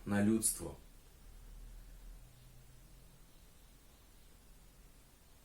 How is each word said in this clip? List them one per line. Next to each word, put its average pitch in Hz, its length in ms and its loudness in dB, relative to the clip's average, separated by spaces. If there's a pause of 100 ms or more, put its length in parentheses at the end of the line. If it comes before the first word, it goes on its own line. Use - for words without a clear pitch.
на 101 180 6
людство. 104 540 6 (4000)